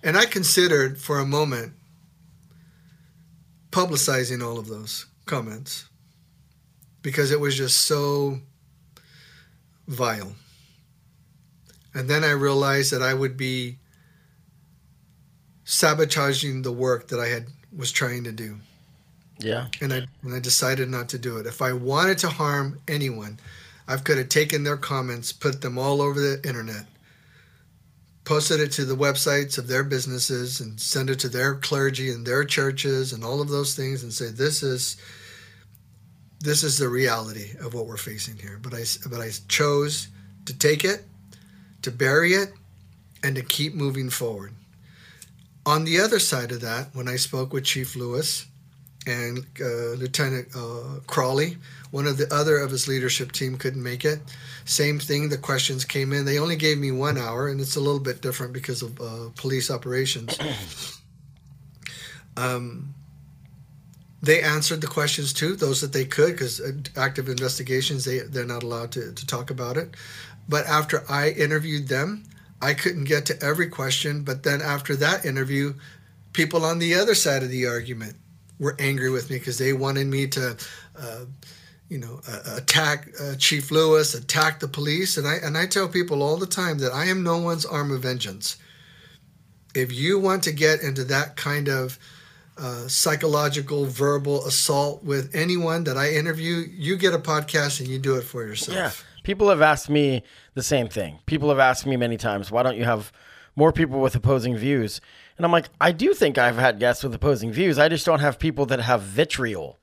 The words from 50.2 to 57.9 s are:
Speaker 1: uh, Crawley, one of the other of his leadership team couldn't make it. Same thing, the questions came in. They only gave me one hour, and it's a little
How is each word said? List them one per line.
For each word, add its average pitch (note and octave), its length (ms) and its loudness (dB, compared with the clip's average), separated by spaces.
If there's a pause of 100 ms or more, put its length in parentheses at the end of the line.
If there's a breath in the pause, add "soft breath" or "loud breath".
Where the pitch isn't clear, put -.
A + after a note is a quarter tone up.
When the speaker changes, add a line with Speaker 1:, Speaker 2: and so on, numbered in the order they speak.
Speaker 1:
uh, A#2+ 500 -10
Crawley, C#3 520 0 (320 loud breath)
one C#3 160 -2
of C#3 100 0
the C#3+ 180 0
other D3 240 4
of C#3 120 -2
his C3 180 -2
leadership B2+ 440 -2
team C3 260 -4
couldn't C3 240 -4
make B2 220 -8
it. D3+ 160 0 (440 loud breath)
Same D3 340 0
thing, D3 300 0
the D3 80 -2
questions C3+ 480 -2
came C3+ 300 -2
in. C#3+ 100 0
They C#3 140 2
only E3 180 0
gave D3+ 220 2
me C#3 140 -2
one C#3 260 0
hour, A#2+ 300 -2
and C#3 120 -4
it's C3+ 160 -4
a D3 40 0
little C#3+ 200 0